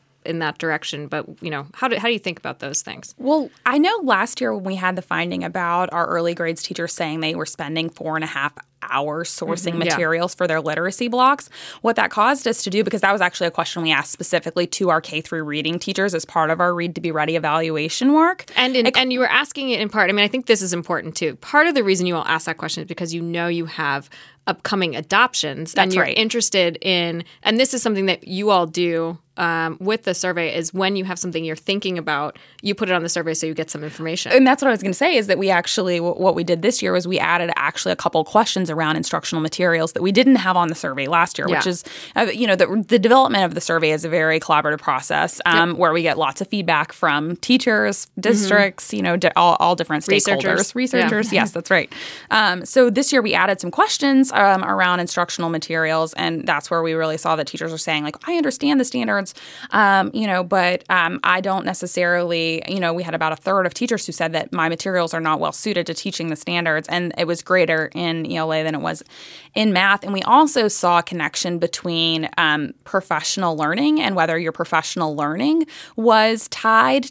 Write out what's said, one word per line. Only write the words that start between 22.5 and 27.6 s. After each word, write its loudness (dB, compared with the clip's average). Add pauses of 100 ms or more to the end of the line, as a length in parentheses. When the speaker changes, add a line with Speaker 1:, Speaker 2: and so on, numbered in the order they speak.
Speaker 1:
question -8
is -12
because -8
you -6
know -4
you -4
have -4 (420)
upcoming -2
adoptions, -2
Speaker 2:
That's 4
Speaker 1:
and -2
you're 4
Speaker 2:
right. -2
Speaker 1:
interested 0
in, -2 (180)
and 0
this 4